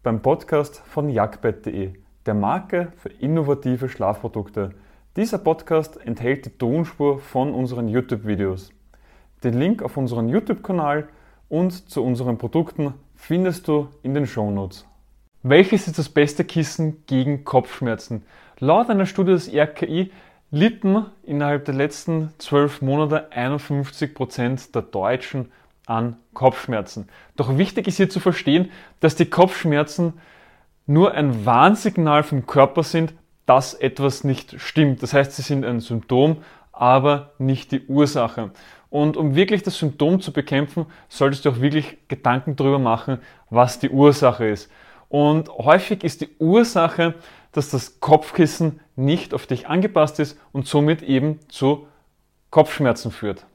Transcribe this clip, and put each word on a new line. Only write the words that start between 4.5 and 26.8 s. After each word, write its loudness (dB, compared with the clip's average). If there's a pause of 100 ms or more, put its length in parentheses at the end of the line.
Dieser -4
Podcast -2
enthält -6
die -18
Tonspur -2
von -4
unseren -4
YouTube-Videos. -4 (720)
Den 0
Link -2
auf -10
unseren -4
YouTube-Kanal -2 (420)
und -4
zu -4
unseren -4
Produkten -4 (180)
findest -4
du 0 (120)
in -6
den 0
Shownotes. -6 (560)
Welches 4
ist -6
das -4
beste 0
Kissen -4
gegen -2
Kopfschmerzen? -2 (320)
Laut 2
einer 2
Studie 0
des 0
R 2
K -6
I -4 (380)
litten 0 (160)
innerhalb -2
der -4
letzten -4
zwölf 0
Monate -2
einundfünfzig -6
Prozent -6
der -2
Deutschen -6 (340)
an -4 (180)
Kopfschmerzen. -2 (260)